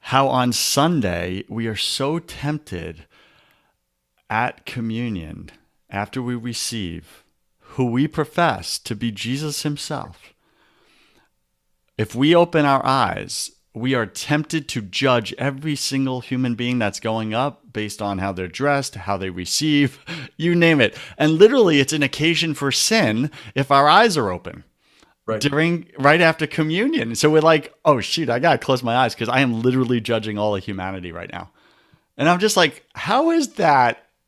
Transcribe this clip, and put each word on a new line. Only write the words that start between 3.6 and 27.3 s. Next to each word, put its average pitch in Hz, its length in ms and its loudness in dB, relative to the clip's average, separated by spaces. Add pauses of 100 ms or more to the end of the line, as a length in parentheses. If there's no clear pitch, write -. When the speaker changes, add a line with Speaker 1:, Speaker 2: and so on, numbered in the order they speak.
Speaker 1:
at 113 360 -4
communion, 110 840 -6 (400)
after 104 320 -6
we 123 140 -6
receive 110 880 -8 (520)
who 127 100 0
we 123 220 2
profess 147 720 -2
to - 160 -8
be 113 160 -4
Jesus 139 520 -6
himself. - 720 -8 (1600)
If 110 180 -4
we 143 200 4
open 170 300 4
our 139 200 2
eyes, 123 680 -2 (220)
we 127 200 -2
are 117 120 0
tempted 147 640 -4
to 123 120 -6
judge 120 560 0
every 139 380 -4
single 131 460 -2
human 127 340 -2
being 123 240 -2
that's 104 200 -2
going 110 340 -4
up 135 400 -4
based 107 280 -6
on 101 180 -4
how 98 120 -4
they're 90 160 -6
dressed, 139 480 -2
how 101 220 -6
they 95 120 -6
receive, 139 680 0 (200)
<laughs> - 180 -16
you 170 180 2
name 165 260 4
it. 104 160 2 (200)
And 151 160 2
literally, 196 460 8
it's 135 140 0
an 147 100 0
occasion 156 500 0
for 135 180 -2
sin 139 600 2 (240)
if 135 160 0
our 139 160 6
eyes 185 300 6
are 104 140 0
open. 90 320 -10 (600)
Speaker 2:
Right. 110 140 -4
Speaker 1:
During, 160 480 0 (100)
right 147 220 6
after 160 260 2
communion. 160 720 -2
So 151 140 4
we're 156 120 6